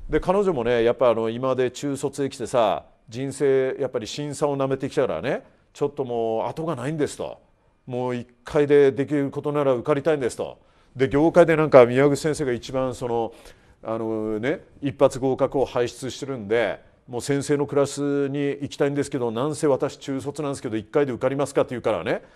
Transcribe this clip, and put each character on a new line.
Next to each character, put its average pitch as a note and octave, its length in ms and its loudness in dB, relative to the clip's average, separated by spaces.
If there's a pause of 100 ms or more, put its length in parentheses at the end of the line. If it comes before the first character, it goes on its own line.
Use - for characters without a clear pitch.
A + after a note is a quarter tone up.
で、 D3+ 100 0
彼 F#3 200 0
女 F#3+ 140 0
も B2 100 -2
ね、 A#2 200 2
や A#2 100 4
っ - 20 0
ぱ B2+ 140 4
あ A2+ 40 4
の、 A2+ 160 -2
今 B2 200 -4
ま C3 60 0
で B2+ 160 0
中 C#3+ 240 -6
卒 C#3 260 -6
で C#3 80 -2
来 - 80 -12
て A2 100 -6
さ、 G#2 380 2 (220)
人 C3 260 -8
生、 C3+ 460 2
や C3+ 80 -2
っ - 20 -6
ぱ C3 80 -6
り A2 80 -4
辛 D3 300 -8
酸 D3 160 0
を C#3+ 40 -2
舐 C3+ 120 -2
め C3+ 100 -2
て C3+ 100 -6
き B2+ 60 -10
た C3+ 140 0
か F2+ 80 -4
ら D#2 80 -6
ね、 E3 200 -4 (300)
「ち - 80 -8
ょ D3 60 0
っ C#3 80 -6
と C#3 100 -4
も A2+ 400 -2
う - 20 -4
後 C#3 160 -8
が D#3+ 120 -4
な B2 120 -6
い D#3 60 -4
ん E3 40 -6
で D3+ 100 0
す」 - 100 -10
と。 D2+ 220 -8 (480)
「も B2+ 220 -4
う B2 60 -4
一 A#2+ 120 -10 (160)
回 D3 240 2
で C#3+ 240 8
で C3+ 160 -4
き D3+ 80 -2
る C#3 160 0
こ C#3+ 100 -8
と D3 100 -4
な D3 120 0
ら C3+ 100 4
受 A#2 100 0
か D3 120 2
り C#3 80 -4
た D#3+ 100 2
い D3+ 40 0
ん - 20 -8
で A#2+ 100 -2
す」 - 80 -8
と。 C#2+ 220 -8 (360)
で、 B2+ 140 2
業 D3+ 220 4
界 E3+ 160 8
で D#3+ 80 4
な D#3 100 4
ん C#3 60 0
か B2+ 160 12
宮 B2+ 200 4
口 C#3+ 100 2
先 D3+ 180 -2
生 D3+ 100 -4
が B2+ 60 0
一 A#2+ 200 -6
番 C3 220 -4
そ B2 140 -8
の、 A#2 260 -2 (480)
あ A2+ 160 -6
の A2 420 -4
ね、 C3+ 220 -4 (220)
一 C#3 120 -4
発 C3+ 220 4
合 C3 200 0
格 C3+ 220 0
を B2 60 2
輩 A#2+ 240 -2
出 B2 220 -10
し - 80 -14
て C3+ 80 -10
る C3+ 100 -8
ん G#2 100 -10
で、 G#2 340 0 (280)
「も B2 80 -8
う A2+ 40 -6
先 C#3 200 -2
生 C#3+ 160 0
の C#3+ 80 0
ク C#3+ 80 -10
ラ C#3 140 4
ス C#3+ 400 -2
に C#3 120 -6
行 C#3 280 -4
き - 100 -14
た D3+ 80 2
い C#3 60 0
ん - 20 -6
で C#3+ 100 -2
す B2+ 60 -4
け - 80 -6
ど、 A#2+ 140 -2
な A#2 160 -2
ん D3+ 80 -4
せ C#3+ 100 -4
私 C3+ 320 0
中 C3+ 240 -6
卒 C#3+ 220 -8
な C#3+ 60 -4
ん - 20 -4
で C3+ 60 -6
す - 40 -14
け C3+ 80 -8
ど、 A2 80 -4
一 G#2+ 140 -4
回 D3 160 2
で C3 40 -4
受 A2+ 80 -6
か C3 100 0
り C3+ 60 -2
ま C#3+ 120 -2
す - 80 -16
か」 D3+ 80 4
っ - 20 2
て - 60 -12
言 B2 80 -6
う - 20 -10
か A2+ 120 0
ら E2+ 100 -2
ね、 C#3+ 180 -2 (140)